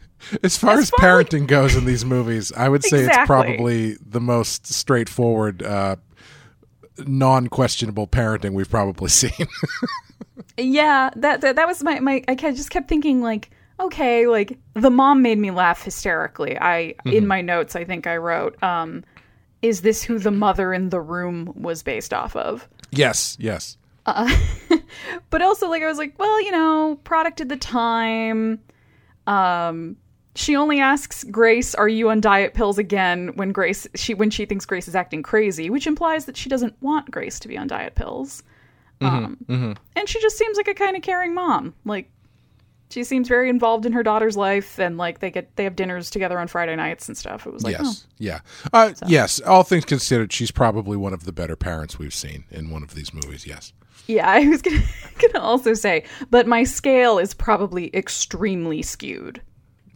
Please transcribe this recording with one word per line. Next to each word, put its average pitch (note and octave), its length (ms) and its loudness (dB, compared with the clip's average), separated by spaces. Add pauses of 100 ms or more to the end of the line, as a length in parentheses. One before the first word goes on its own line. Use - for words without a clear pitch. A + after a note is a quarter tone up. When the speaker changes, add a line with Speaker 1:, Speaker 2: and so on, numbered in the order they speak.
(420)
Speaker 1:
as F#3 140 2
far A#3+ 220 4
Speaker 2:
As C#4+ 60 4
Speaker 1:
as - 60 -2
Speaker 2:
far, F3+ 280 8
like D#3+ 100 4
Speaker 1:
parenting C#3+ 180 0
goes C3+ 300 6
in B2+ 80 2
these B2 180 0
movies, A#2 540 -2
I B2+ 140 2
would C#3 140 4
say C#3+ 160 4
Speaker 2:
Exactly. B2+ 200 6
Speaker 1:
it's - 60 4
probably A#2 720 2
the G#2+ 240 -8
most A#2+ 460 0
straightforward, A2 960 0
uh, G2 340 -2 (1080)
non-questionable B2+ 1000 0
parenting A2 460 0
we've G2 180 -2
probably G2 380 0
<laughs> - 20 -2
seen. - 360 0 (1080)
Speaker 2:
Yeah, C4+ 600 2
that, C#4 240 0
that, C4+ 160 2
that D#4+ 100 4
was F4 160 -4
my, D4 180 -2
my, C4 280 0
I B3+ 60 0
ke-, C#4 220 -2
just C#4 140 -10
kept E4 180 -4
thinking, D4 340 2
like, A3 280 -4 (300)
okay, B3 460 2
like, A3+ 320 2 (160)
the A#3 160 4
mom C4+ 320 6
made A3+ 160 4
me G#3 120 0
laugh F3+ 320 2
hysterically. D#3+ 760 -4
I, F3 220 2
in E3 140 -6 (100)
Speaker 1:
Mm-hmm. G3+ 220 2
Speaker 2:
my F#3+ 140 0
notes, F3 360 -2
I E3+ 80 -8
think E3+ 220 -8
I E3+ 100 -2
wrote, E3 460 -4
um, E3+ 420 -4 (580)
"Is A3 200 0
this A3 200 2
who A#3 160 -4
the G#3 120 0
mother G3 420 2
in F#3 180 -2
The F3+ 100 -2
Room F3 560 -6
was E3 260 -8
based A2+ 320 -8
off - 220 -6
of?" - 320 -6 (220)
Speaker 1:
Yes, B2+ 500 0
yes. G#2+ 360 -8 (280)
Speaker 2:
Uh, A#3+ 280 0 (520)
<laughs> - 460 -14
but D#4+ 120 0
also, G4 260 2
like, E4 140 -4
I D#4 40 -4
was D#4 120 -4
like, D4 200 -10
well, G#4+ 240 2
you G4+ 100 -6
know, D#4 520 0
product E4 360 -2
of C#4 80 -6
the C#4+ 80 -6
time. A3+ 1000 -2 (680)
Um, F3 680 0 (380)
she - 220 0
only D4 240 2
asks C#4 440 0
Grace, A3+ 500 2
"Are G#3 140 2
you A3 220 2
on A3 100 2
diet G3+ 340 4
pills G3+ 240 0
again?" F3+ 580 0
when G3 160 -2
Grace, F#3+ 420 -2
she, - 200 -6
when G#3+ 160 0
she G#3+ 140 -4
thinks G3 220 -6
Grace F3+ 220 -6
is E3+ 60 -8
acting E3+ 280 -4
crazy, F#3 480 0
which C4+ 160 -4
implies D#4 400 -2
that - 100 -16
she - 120 -12
doesn't A#3+ 340 -2
want C#4+ 280 -2
Grace - 300 -10
to - 80 -16
be - 80 -10
on F#3 120 -8
diet - 260 -8
pills. - 480 -8 (580)
Speaker 1:
Mm-hmm, C3+ 240 0
Speaker 2:
Um, - 120 -10 (120)
Speaker 1:
mm-hmm. B2 240 -4 (240)
Speaker 2:
and G4+ 120 -4
she A4+ 120 -4
just A4 180 0
seems G#4+ 180 -2
like G#4 120 -2
a G4+ 60 -2
kinda G4 260 -2
caring F4+ 340 -2
mom. F4 400 -2 (100)
Like, G#3 240 -8 (840)
she A#3+ 140 -8
seems B3+ 220 -2
very B3 220 4
involved A#3 360 2
in A#3+ 80 0
her A#3 120 0
daughter's A3 320 2
life, G3 420 0
and, F3 180 -2
like, E3+ 220 -6
they F#3+ 120 -6
get, - 260 -8
they G3+ 80 -2
have F#3+ 100 -4
dinners F3+ 340 -6
together F3+ 300 -4
on F3 80 -4
Friday E3+ 300 -4
nights D#3+ 320 -8
and - 80 -14
stuff. - 300 -12
It - 60 -10
was A3+ 120 -10
like, - 140 -4
Speaker 1:
Yes, C4 280 -6
Speaker 2:
oh. - 120 -20
Speaker 1:
yeah. F2+ 220 -8 (320)
Uh, A3 220 6
Speaker 2:
So. - 140 -14
Speaker 1:
yes, C#3 320 4
all F#3 240 8
things E3+ 200 2
considered, A#2+ 480 0
she's - 200 -4
probably G#2 440 0
one G2 160 -4
of E2+ 120 -10
the F#2+ 80 -8
better D#2+ 240 -8
parents D#2+ 420 -8
we've D2+ 160 -10
seen D2 360 -12
in D#2+ 200 -12
one D#2 140 -10
of C#2+ 100 -18
these D2 180 -14
movies, C#2+ 340 -10
yes. - 260 -18 (340)
Speaker 2:
Yeah, G#3+ 240 2
<laughs> - 0 -
I B3 180 6
was D#4 140 4
gonna, D#4 200 2 (360)
gonna - 260 4
also A#3 300 2
say, F#3+ 300 0 (260)
but A#3+ 160 6
my A#3 160 4
scale B3 560 4
is F#3+ 160 -2
probably F3+ 600 -2
extremely F3+ 840 -4
skewed. - 600 -12 (540)